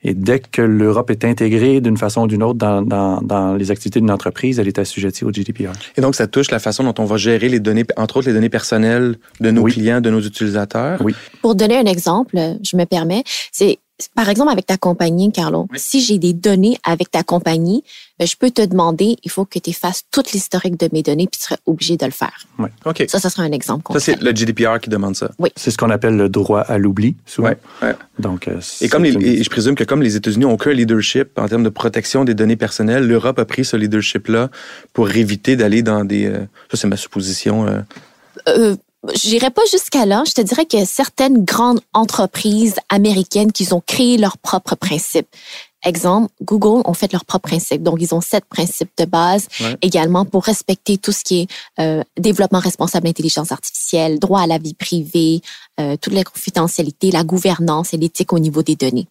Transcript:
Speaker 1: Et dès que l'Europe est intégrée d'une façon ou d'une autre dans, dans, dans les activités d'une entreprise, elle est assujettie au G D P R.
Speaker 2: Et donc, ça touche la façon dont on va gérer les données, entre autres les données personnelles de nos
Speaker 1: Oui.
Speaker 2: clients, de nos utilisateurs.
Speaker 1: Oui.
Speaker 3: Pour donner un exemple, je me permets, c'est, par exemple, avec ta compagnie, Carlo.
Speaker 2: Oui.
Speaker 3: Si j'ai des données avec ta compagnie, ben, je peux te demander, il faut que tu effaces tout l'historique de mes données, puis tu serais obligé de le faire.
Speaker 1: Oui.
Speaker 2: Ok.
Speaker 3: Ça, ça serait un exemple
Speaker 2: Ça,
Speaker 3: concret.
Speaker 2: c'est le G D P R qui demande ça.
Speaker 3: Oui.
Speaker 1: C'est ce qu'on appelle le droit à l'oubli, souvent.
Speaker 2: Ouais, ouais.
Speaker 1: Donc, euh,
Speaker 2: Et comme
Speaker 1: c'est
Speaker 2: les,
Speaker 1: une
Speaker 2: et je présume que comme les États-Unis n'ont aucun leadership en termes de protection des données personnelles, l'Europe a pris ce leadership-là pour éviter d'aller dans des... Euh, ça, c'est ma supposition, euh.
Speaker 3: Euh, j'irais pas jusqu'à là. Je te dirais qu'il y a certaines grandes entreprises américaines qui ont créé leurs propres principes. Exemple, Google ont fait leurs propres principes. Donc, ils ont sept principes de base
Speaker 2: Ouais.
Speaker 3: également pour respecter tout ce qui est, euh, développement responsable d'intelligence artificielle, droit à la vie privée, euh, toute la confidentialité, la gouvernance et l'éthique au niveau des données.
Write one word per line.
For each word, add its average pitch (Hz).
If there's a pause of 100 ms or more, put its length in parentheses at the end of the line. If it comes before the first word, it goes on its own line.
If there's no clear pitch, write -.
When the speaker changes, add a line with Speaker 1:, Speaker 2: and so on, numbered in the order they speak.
Speaker 1:
Et 98
dès 95
que 127
l'Europe 107
est 110
intégrée 117
d'une 113
façon 110
ou 113
d'une 107
autre 113
dans, 104
dans, 98
dans 95
les 98
activités 104
d'une 110
entreprise, 107
elle 98
est 98
assujettie 98
au 113
G 101
D 95
P 101
R. 92 (240)
Speaker 2:
Et -
donc, 135
ça 113
touche 139
la 117
façon 113
dont 120
on 107
va 107
gérer 113
les 123
données, 107 (120)
entre 110
autres 131
les 113
données 110
personnelles 113 (240)
de 113
nos 113
Speaker 1:
Oui. 113
Speaker 2:
clients, 117
de 117
nos 110
utilisateurs. 107
Speaker 1:
Oui. 156 (280)
Speaker 3:
Pour 220
donner 214
un 254
exemple, 185
je 165
me 175
permets, 170 (280)
c'est, - (360)
par 220
exemple, 262
avec 185
ta 190
compagnie, 175
Carlo. 165
Speaker 2:
Oui. 247
Speaker 3:
Si -
j'ai 214
des 175
données 196
avec 170
ta 165
compagnie, 170 (360)
ben, 170
je -
peux 254
te 233
demander, 180
il 180
faut 196
que 185
tu 170
effaces 180
tout 277 (100)
l'historique 180
de 165
mes 156
données, 156
puis -
tu -
serais -
obligé 170
de 139
le 131
faire. - (120)
Speaker 1:
Oui. 107 (180)
Speaker 2:
Ok. 160
Speaker 3:
Ça, 196
ça 185
serait 180
un 151
exemple 139
Speaker 2:
Ça, -
Speaker 3:
concret. -
Speaker 2:
c'est -
le 120
G 110
D 113
P 117
R 113
qui -
demande 98
ça. 110
Speaker 3:
Oui. -
Speaker 1:
C'est -
ce 107
qu'on 113
appelle 110
le 101
droit 104
à 107
l'oubli, 101 (100)
souvent. 113
Speaker 2:
Ouais, 110 (240)
ouais. 117 (240)
Speaker 1:
Donc, 92
euh, 90 (200)
Speaker 2:
Et -
comme 160
Speaker 1:
c'est 147
Speaker 2:
les, 117
Speaker 1:
une 113
Speaker 2:
et -
je -
présume 123
que 120
comme 143
les 107
États-Unis 107
n'ont 117
aucun 143
leadership 117
en 107
termes 113
de 110
protection 113
des 120
données 110
personnelles, 113
l'Europe 117
a 113
pris 131
ce 117
leadership-là 107 (460)
pour 110
éviter 107
d'aller 110
dans 104
des... 104
Euh, 101 (320)
ça, -
c'est 104
ma 98
supposition, 104
euh. 101 (680)
Speaker 3:
Euh, 208 (380)
j'irais 233
pas 415
jusqu'à 294
là. 202
Je -
te -
dirais 240
qu'il 220
y -
a 180
certaines 262
grandes 240 (120)
entreprises 214 (140)
américaines 202
qui 185
ont 175
créé 247
leurs 208
propres -
principes. - (560)
Exemple, 180 (100)
Google 214
ont 170
fait -
leurs 175
propres -
principes. 160
Donc, 165
ils 170
ont 170
sept 196
principes -
de 170
base 180 (140)
Speaker 2:
Ouais. 117
Speaker 3:
également 180
pour 190
respecter 196
tout 202
ce -
qui 180
est, 185 (300)
euh, 160 (160)
développement 190
responsable 175
d'intelligence 160
artificielle, -
droit 190
à 170
la 160
vie 156
privée, 165 (360)
euh, 147
toute 190
la 190
confidentialité, 170
la 165
gouvernance 170
et 165
l'éthique 170
au 170
niveau 156
des 156
données. 131